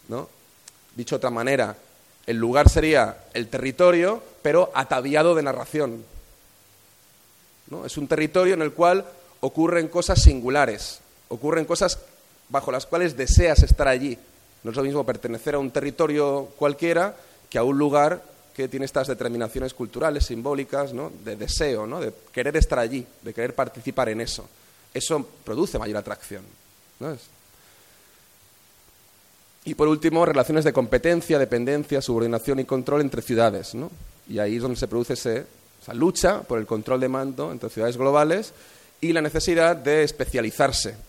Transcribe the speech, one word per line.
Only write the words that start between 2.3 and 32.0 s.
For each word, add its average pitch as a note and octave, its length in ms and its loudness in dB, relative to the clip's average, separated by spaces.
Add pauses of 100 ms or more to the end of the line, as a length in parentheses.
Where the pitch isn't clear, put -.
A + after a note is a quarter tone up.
lugar B2 320 6
sería D3+ 640 2
el A2+ 160 -4
territorio, F3 720 2 (200)
pero D#3+ 320 2
ataviado C#3 600 2
de D3+ 100 0
narración, B2 600 -4 (1700)
¿no? D#3+ 160 -12
Es C3+ 100 -12
un C#3+ 100 -6
territorio E3 460 2
en D#3+ 80 0
el D3 120 -2
cual F3+ 340 4 (340)
ocurren D#3+ 480 0
cosas F3 320 0
singulares, B2+ 800 4 (280)
ocurren D3+ 360 -2
cosas E3+ 340 -2 (520)
bajo C#3 220 -2
las C3 140 -4
cuales E3+ 300 0
deseas C#3+ 460 4
estar C#3 260 2
allí. B2+ 300 0 (460)
No A2+ 60 -8
es A2+ 60 -8
lo C3+ 60 -2
mismo C#3 220 -2
pertenecer A#2 500 -6
a C#3+ 40 0
un C3+ 120 -4
territorio C#3+ 840 -2
cualquiera E3 580 0 (340)
que B2 100 -4
a A2+ 40 2
un C#3 160 2
lugar D3 440 2 (320)
que C3 140 -4
tiene C3+ 180 -6
estas C3 200 -2
determinaciones A#2+ 680 -6
culturales, C#3 500 -2
simbólicas, C#3 680 -4
¿no? C3+ 200 -10 (120)
de G#2+ 120 -8
deseo, G#2+ 500 -2
¿no? D3 140 -8
de A#2 120 -6 (200)
querer C#3 240 -2
estar D3+ 220 2
allí, A#2+ 280 -2 (160)
de A2 100 -12
querer A#2+ 220 -6
participar B2 540 -4
en A2 120 -4
eso. A2+ 280 -10 (440)
Eso C#3 320 -2 (200)
produce C3 340 -4
mayor G#2+ 200 -6
atracción, G2+ 440 -10 (560)
¿no? D3 140 -8
Es, B2+ 80 -12 (2500)
y D#3+ 100 -8
por D3+ 120 2
último, D#3 380 2
relaciones D3+ 400 2
de D3+ 80 2
competencia, C#3+ 640 2
dependencia, C3+ 640 0